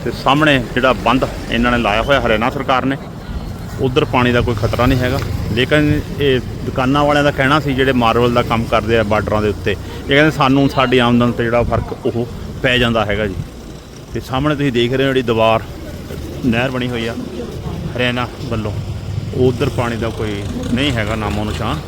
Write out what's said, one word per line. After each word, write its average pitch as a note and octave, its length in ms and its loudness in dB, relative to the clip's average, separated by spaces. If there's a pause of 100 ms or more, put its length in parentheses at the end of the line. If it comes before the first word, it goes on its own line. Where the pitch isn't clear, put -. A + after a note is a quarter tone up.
ਤੇ A#2+ 80 -2 (120)
ਸਾਹਮਣੇ C#3+ 340 4 (160)
ਜਿਹੜਾ B2+ 180 4 (120)
ਬੰਦ B2+ 220 4 (260)
ਇਹਨਾਂ A#2+ 200 2
ਨੇ A#2+ 60 2
ਲਾਇਆ A2 240 2
ਹੋਇਆ C3 200 4
ਹਰਿਆਣਾ A2+ 280 2
ਸਰਕਾਰ B2+ 360 0
ਨੇ, C3+ 120 0 (840)
ਉੱਧਰ C3+ 300 2
ਪਾਣੀ B2 200 2
ਦਾ A#2+ 100 4
ਕੋਈ A#2 200 0
ਖਤਰਾ A2+ 240 0
ਨਹੀਂ C3 140 4
ਹੈਗਾ। B2+ 200 0 (340)
ਲੇਕਿਨ D3 480 2 (180)
ਇਹ C3+ 200 2 (260)
ਦੁਕਾਨਾਂ C3+ 400 0
ਵਾਲਿਆਂ D3 180 4
ਦਾ D3 80 4
ਕਹਿਣਾ C#3 280 2
ਸੀ, C#3+ 140 -2
ਜਿਹੜੇ C3+ 200 2
ਮਾਰਬਲ A#2+ 400 4
ਦਾ A#2+ 100 4
ਕੰਮ A#2 280 0
ਕਰਦੇ A2+ 280 2
ਆ A2 40 4
ਬਾਰਡਰਾਂ G#2+ 380 0
ਦੇ G#2 80 2
ਉੱਤੇ, G2+ 220 -2
ਇਹ - 360 -8
ਕਹਿੰਦੇ D3 240 4
ਸਾਨੂੰ C#3 380 4
ਸਾਡੀ C3 300 2
ਆਮਦਨ A#2+ 320 4
'ਤੇ A#2 120 -2
ਜਿਹੜਾ A#2 200 2
ਫਰਕ A2+ 420 -2
ਉਹ A#2 200 -2 (360)
ਪੈ B2+ 160 2
ਜਾਂਦਾ A#2 280 2
ਹੈਗਾ G#2 220 -2
ਜੀ। F#2 80 -4 (800)
ਤੇ A#2+ 60 -4
ਸਾਹਮਣੇ C#3+ 360 -2
ਤੁਸੀਂ C#3 160 0
ਦੇਖ A#2+ 220 2
ਰਹੇ C3+ 120 2
ਹੋ C3+ 40 2
ਜਿਹੜੀ C3 120 2
ਦੀਵਾਰ A2+ 420 4 (840)
ਨਹਿਰ B2 260 0
ਬਣੀ B2 180 -4
ਹੋਈ A#2 180 -4
ਆ A2+ 60 -6 (840)
ਹਰਿਆਣਾ B2 320 -2 (220)
ਵੱਲੋਂ, A2 220 -4 (760)
ਉਧਰ C3 300 2
ਪਾਣੀ A#2+ 200 -2
ਦਾ A2+ 120 -2
ਕੋਈ G#2+ 340 -4 (300)
ਨਹੀਂ C3+ 180 0
ਹੈਗਾ A2 240 -2
ਨਾਮੋ G#2 300 -2
ਨਿਸ਼ਾਨ। A2+ 420 -2